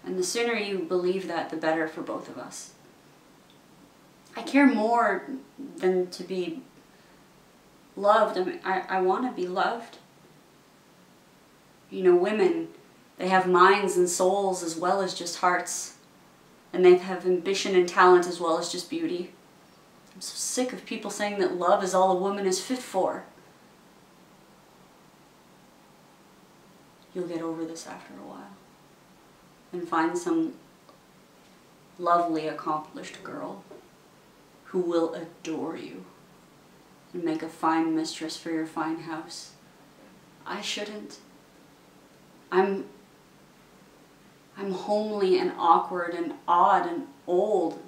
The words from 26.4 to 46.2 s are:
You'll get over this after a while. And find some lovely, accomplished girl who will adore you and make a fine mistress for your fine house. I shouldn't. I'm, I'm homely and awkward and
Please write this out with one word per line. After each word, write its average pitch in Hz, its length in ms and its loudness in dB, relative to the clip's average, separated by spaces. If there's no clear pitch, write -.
You'll 175 140 -6
get 165 120 -6
over 165 240 -6
this 160 220 -12
after - 280 -16
a - 120 -18
while. - 240 -18
And 175 160 -6
find 170 300 0
some 165 360 -2
lovely, 170 480 2
accomplished - 760 -8
girl - 400 -12
who 185 140 -2
will 170 340 0
adore 160 600 -10
you - 280 -14
and 175 100 -8
make 160 220 -4
a 160 40 -10
fine 165 460 0
mistress 160 420 -6
for - 140 -10
your 160 160 -4
fine 160 340 -6
house. 160 520 -14
I 190 160 -8
shouldn't. 208 580 -10
I'm, 196 360 2
I'm 196 140 -6
homely 208 640 0
and - 180 0
awkward 175 560 2
and 175 220 -6